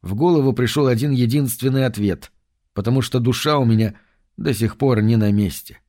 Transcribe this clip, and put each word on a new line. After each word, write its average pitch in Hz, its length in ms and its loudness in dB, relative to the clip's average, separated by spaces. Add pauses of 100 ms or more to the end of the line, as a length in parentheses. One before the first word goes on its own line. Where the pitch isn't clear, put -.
В 90 140 -8
голову 139 400 2
пришел 123 320 0
один 127 240 0
единственный 131 720 0
ответ, 101 480 -4 (400)
потому 117 300 0
что 127 180 -2
душа 127 380 0
у 131 80 2
меня 110 300 2 (420)
до 139 160 -2
сих 104 240 -4
пор 123 240 2
не 113 140 2
на 107 140 2
месте. - 580 -2